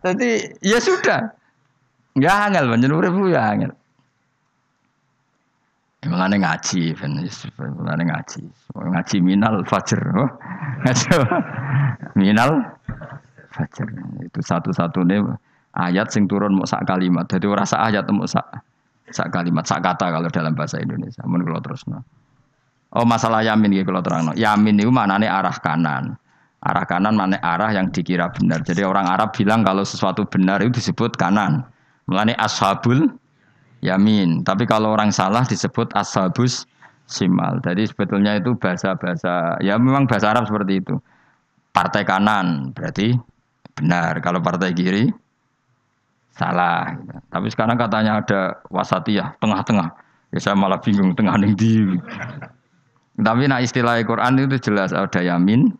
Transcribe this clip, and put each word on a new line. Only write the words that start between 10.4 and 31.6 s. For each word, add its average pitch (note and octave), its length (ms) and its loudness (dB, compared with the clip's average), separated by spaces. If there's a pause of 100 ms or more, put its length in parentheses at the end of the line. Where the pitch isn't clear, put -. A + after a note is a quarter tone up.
Ngaji B2+ 200 2 (1080)
minal A2+ 480 4 (880)
fajr. - 360 -8 (360)
Itu E2+ 200 -10
satu-satunya F2+ 840 0 (480)
ayat F2+ 400 -2
sing G2+ 160 2
turun G2+ 240 0
muk - 160 0
sak - 160 -4
kalimat. F2+ 400 0
Dadi F#2 240 -2
ora G2+ 160 0
sak - 240 0
ayat, G2+ 240 0
muk F#2 160 -2
sak, - 160 -2 (640)
sak - 240 -6
kalimat, E2+ 320 -2
sak D#2 160 -2
kata F2+ 320 -2
kalau E2 160 -4
dalam D#2+ 240 -2
bahasa - 240 -6
Indonesia. - 480 -8
Mun F2 160 0
kula E2 160 -4
terusno. - 480 -10 (880)
Oh, A#2 80 2
masalah A2+ 400 2
yamin A2 320 4
iki F#2+ 100 2
kula F#2 160 -2
terangno. E2 380 -2
Yamin G#2+ 400 4
niku A#2 160 4
maknane G#2+ 320 2
arah F#2+ 320 0
kanan. D#2 560 -2 (500)
Arah F2+ 240 0
kanan G2+ 280 2
maknane F#2+ 280 0
arah F2 280 0
yang F#2 200 0
dikira F2 400 -2
benar. E2 320 0
Jadi F2 200 -2
orang G2 240 0
Arab G2 280 0
bilang A2 280 2
kalau F#2+ 200 2
sesuatu F#2+ 400 -2
benar F#2+ 400 2
itu A#2+ 160 0
disebut - 360 -2
kanan. F2+ 480 0 (440)